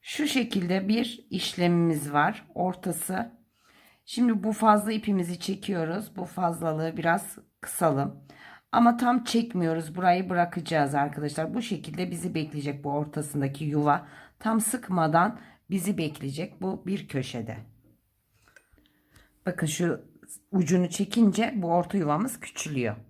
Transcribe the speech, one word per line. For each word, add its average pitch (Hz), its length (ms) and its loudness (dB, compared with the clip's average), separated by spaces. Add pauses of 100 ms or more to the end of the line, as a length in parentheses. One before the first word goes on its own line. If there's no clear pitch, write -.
(140)
Şu 302 120 -2
şekilde 196 600 0
bir 233 420 -2
işlemimiz 170 800 2
var. 151 420 0
Ortası. 185 800 -4 (720)
Şimdi 233 380 2
bu 214 100 0
fazla 214 400 4
ipimizi 185 480 0
çekiyoruz. 190 760 -4
Bu 180 80 -8
fazlalığı 165 720 -2
biraz 170 420 0 (220)
kısalım. 139 640 0 (480)
Ama 233 240 6
tam 247 280 2
çekmiyoruz. 170 720 0
Burayı 180 340 2
bırakacağız 165 640 0
arkadaşlar. 147 600 -2
Bu 233 80 -2
şekilde 175 480 -6
bizi 170 240 -6
bekleyecek 147 500 -4
bu 143 60 -2
ortasındaki 147 760 -2
yuva. 147 440 2 (300)
Tam 220 220 0
sıkmadan 180 800 2 (300)
bizi 185 280 -2
bekleyecek 156 640 -6
bu 185 240 -6
bir 196 220 -4
köşede. 113 480 -6 (1900)
Bakın 175 200 -2
şu 170 340 -2 (500)
ucunu 180 400 2
çekince 202 680 2
bu 180 100 -2
orta 175 320 2
yuvamız 165 420 0
küçülüyor. 123 560 -4 (140)